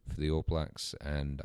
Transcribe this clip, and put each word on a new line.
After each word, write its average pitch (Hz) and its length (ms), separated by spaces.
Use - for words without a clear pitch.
for - 140
the 76 100
All 78 120
Blacks, - 580
and 71 440